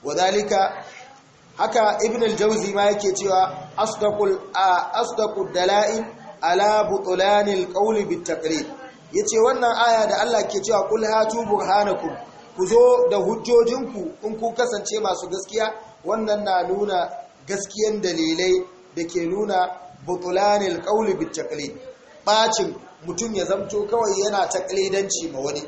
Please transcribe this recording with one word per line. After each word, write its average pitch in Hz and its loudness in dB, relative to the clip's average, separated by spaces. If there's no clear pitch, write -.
Wadhalika, 196 0
haka 220 2
Ibn 226 0
al-Jawzi 208 0
ma 202 2
yake 202 0
cewa, 190 2
"Asdaqul, 208 0
a, 180 2
asdaqud 202 -2
dala'il 208 2
ala 202 2
butlanil 190 2
qawli 208 2
bit 170 -4
taqlid." 156 -2
Yace 214 0
wannan 247 2
aya 226 4
da 202 0
Allah 226 2
ke 196 -2
cewa, 196 0
"Qul 220 2
hatu 220 2
burhanakum," 196 0
ku 185 -2
zo 247 6
da 202 2
hujjojinku 226 0
in 220 -6
ku 226 -4
kasance 220 -2
masu 185 -2
gaskiya, 214 -4
wannan 208 -2
na 185 2
nuna 185 -2
gaskiyan 208 -2
dalilai 180 0
da 170 -4
ke 170 -4
nuna 185 0
butlanil 180 0
qawli 208 0
bit 160 -6
taqlid. 147 -8
Bacin 208 2
mutum 208 -6
ya 185 -2
zamto 202 -4
kawai 226 0
yana 202 0
taklidanci 190 -2
ma 131 -8
wani. 143 -6